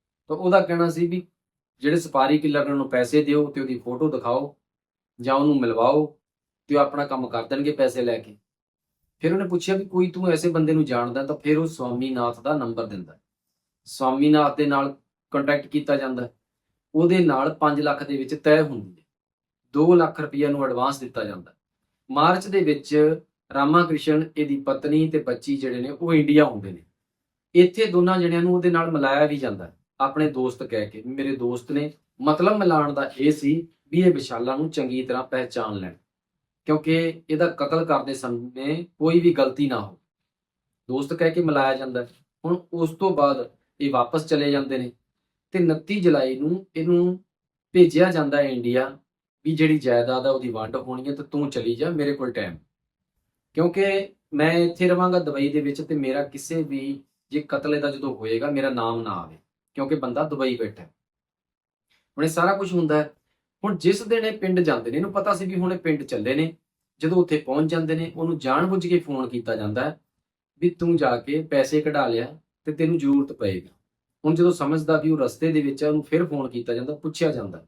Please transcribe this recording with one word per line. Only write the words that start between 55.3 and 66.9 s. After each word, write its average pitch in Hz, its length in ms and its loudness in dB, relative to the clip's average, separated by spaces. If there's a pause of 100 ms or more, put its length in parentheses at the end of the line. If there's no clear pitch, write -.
ਦੇ 147 120 0
ਵਿੱਚ 139 220 -4
ਤੇ 160 140 -6
ਮੇਰਾ 139 280 -2
ਕਿਸੇ 156 380 -6
ਵੀ, 139 400 -6 (300)
ਜੇ 147 100 -2
ਕਤਲ 147 320 -2
ਇਹਦਾ 143 160 -2
ਜਦੋਂ 135 240 -6
ਹੋਏਗਾ 113 360 -2
ਮੇਰਾ 135 200 0
ਨਾਮ 117 320 -2
ਨਾ 104 100 -8
ਆਵੇ, 87 240 -10 (400)
ਕਿਉਂਕਿ 139 200 -2
ਬੰਦਾ 127 280 0
ਦੁਬਈ 135 320 -2
ਬੈਠਾ 113 260 -6
ਹੈ। - 80 -20 (1300)
ਹੁਣ 143 80 -2
ਇਹ 160 60 0
ਸਾਰਾ 175 260 2
ਕੁਛ 190 160 -4
ਹੁੰਦਾ 160 240 2
ਹੈ। 151 160 0 (520)
ਹੁਣ 202 140 0
ਜਿਸ 196 260 2
ਦਿਨ 226 200 0
ਇਹ 220 140 -4
ਪਿੰਡ 185 220 2
ਜਾਂਦੇ 131 300 0
ਨੇ, 139 60 -4
ਇਹਨੂੰ 180 160 -2
ਪਤਾ 196 220 0
ਸੀ 185 120 -4
ਵੀ 180 140 -2
ਹੁਣ 185 120 0
ਇਹ 180 60 -4
ਪਿੰਡ 151 260 -2
ਚੱਲੇ 120 300 -4
ਨੇ। 165 180 0 (480)